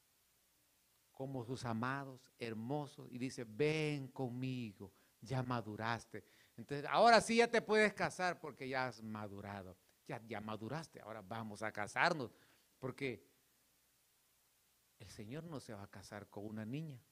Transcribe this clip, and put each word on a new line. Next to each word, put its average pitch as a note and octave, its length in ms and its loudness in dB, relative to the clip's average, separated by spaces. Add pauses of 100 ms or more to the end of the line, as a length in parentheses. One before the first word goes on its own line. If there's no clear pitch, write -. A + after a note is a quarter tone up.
(1120)
como C3+ 320 -6
sus A#2+ 220 -6
amados, B2+ 720 -2
hermosos, B2+ 720 -4
y B2 80 -10
dice, B2+ 280 -4
"Ven D3 640 2
conmigo, B2 840 -4 (280)
ya B2+ 220 0
maduraste". A2 840 -2 (320)
Entonces, C#3+ 340 -6
ahora G#3+ 300 10
sí A3+ 160 2
ya A#3 140 8
te A#3 100 6
puedes G#3+ 320 6
casar F3+ 480 0
porque C#3 280 -8
ya C3 180 2
has A2 160 -6
madurado. G2+ 720 -8 (300)
Ya, B2 200 -8
ya G#2+ 140 -6
maduraste, A2 640 -6
ahora A2 180 -10
vamos G#2+ 420 -6
a G#2+ 80 0
casarnos, B2+ 640 2 (440)
porque B2+ 440 -4 (1800)
el F#2+ 120 -18
Señor A#2+ 340 -10
no D#3+ 160 -8
se A2+ 140 -10
va G2+ 80 -10
a G2+ 80 -14
casar G2+ 400 -12
con G2+ 160 -8
una G#2+ 180 -6
niña C#3 340 -6 (140)